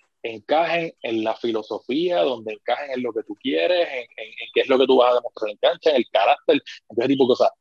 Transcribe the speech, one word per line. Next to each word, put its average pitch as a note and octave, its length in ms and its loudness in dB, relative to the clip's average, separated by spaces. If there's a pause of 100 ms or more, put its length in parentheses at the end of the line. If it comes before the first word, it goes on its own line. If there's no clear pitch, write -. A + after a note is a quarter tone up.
(220)
encajen D#3+ 720 -4 (100)
en A2+ 200 -4
la A2 140 -4
filosofía, B2 840 -4
donde A2+ 320 -4
encajen C3+ 360 -6
en B2+ 140 -6
lo A2+ 80 -6
que A2 100 -6
tú G#2 180 -14
quieres, E3 480 0
en, C3 120 -10
en, A2+ 260 -16
en A2+ 260 -16
qué A#2 100 2
es A2+ 60 -4
lo C3 80 4
que C3 100 4
tú C3 100 4
vas B2 160 6
a - 40 2
demostrar A2 360 -6
en G#2+ 60 -20
cancha, D#3+ 320 0
en C#3 60 4
el A#2+ 140 0
carácter, C#3 460 2
en - 420 -10
ese A#2+ 100 2
tipo C3+ 160 2
de A#2+ 40 4
cosas. A#2 220 2 (100)